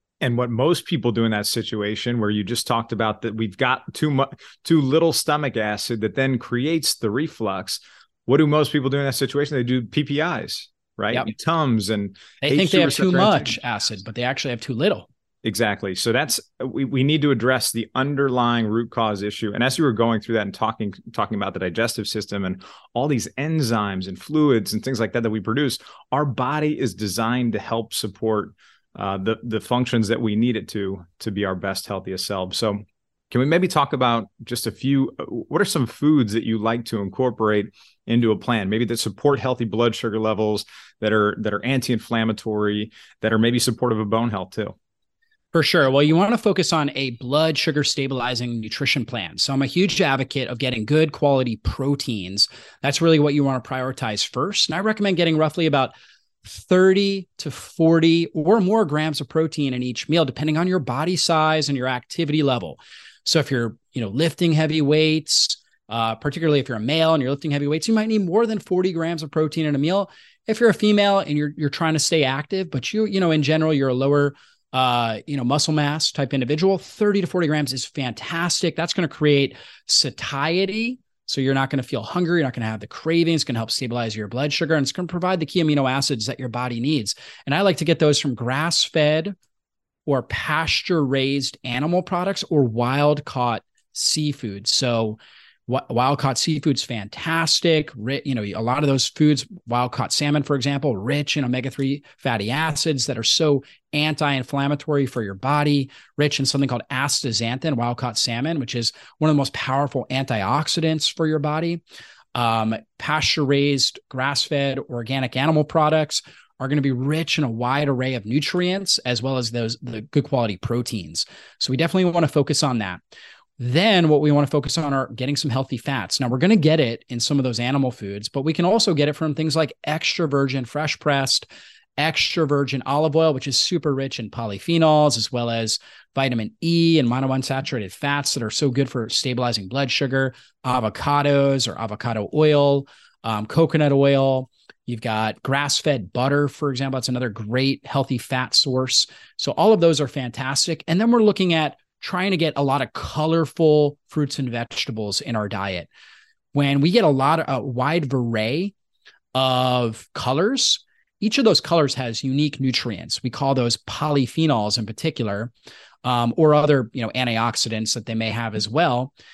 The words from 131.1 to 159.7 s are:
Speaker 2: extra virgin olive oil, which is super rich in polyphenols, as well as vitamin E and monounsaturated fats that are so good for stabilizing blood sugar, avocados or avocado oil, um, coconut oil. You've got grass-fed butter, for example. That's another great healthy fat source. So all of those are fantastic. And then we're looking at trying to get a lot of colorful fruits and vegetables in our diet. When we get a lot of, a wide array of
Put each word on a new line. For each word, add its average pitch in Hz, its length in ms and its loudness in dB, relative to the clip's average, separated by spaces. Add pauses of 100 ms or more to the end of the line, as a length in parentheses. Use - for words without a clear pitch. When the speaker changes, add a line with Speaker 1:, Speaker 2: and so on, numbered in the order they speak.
Speaker 2:
extra 156 500 0
virgin 139 380 0
olive 147 320 0
oil, 160 160 4
which 127 140 -6
is 135 120 0
super 160 340 0
rich 135 280 -4
in 107 80 -8
polyphenols, 151 880 2
as 110 160 -4
well 120 160 -2
as 113 300 -2 (360)
vitamin 120 480 -2
E 165 360 4
and 120 100 4
monounsaturated 131 800 -2
fats 143 420 -2
that 120 100 -4
are 107 60 -4
so 143 200 0
good 131 200 0
for 120 200 -6
stabilizing 123 580 -2
blood 127 240 -2
sugar, 135 420 0 (320)
avocados 139 1040 2
or - 80 -10
avocado 110 560 -4
oil, 143 540 4 (380)
um, 107 200 -2
coconut 156 460 2
oil. 135 580 4 (380)
You've 117 140 -6
got 110 400 -2
grass-fed 135 720 0
butter, 139 340 2
for 143 220 -4
example. 131 280 -4
That's 123 120 -4
another 123 200 -4
great 117 580 -2
healthy 135 320 -2
fat 127 340 -4
source. 127 540 0 (280)
So - 180 -4
all 208 200 6
of 190 60 4
those 165 200 6
are 143 80 0
fantastic. 135 800 -4
And 170 140 2
then 233 80 4
we're 233 140 6
looking 185 320 4
at 151 220 0 (240)
trying 190 300 -2
to 185 60 2
get 156 180 0
a 143 80 0
lot 135 200 0
of - 100 -8
colorful 151 1040 2 (120)
fruits 147 280 -2
and 135 100 -4
vegetables 117 760 -4
in 117 140 -4
our 107 140 -2
diet. 95 400 -6 (640)
When 139 300 2
we 170 100 4
get 226 120 6
a 160 60 6
lot 143 300 2
of, - 80 -4
a 131 180 -4
wide 139 480 -2
array 120 640 -2 (580)
of 127 800 0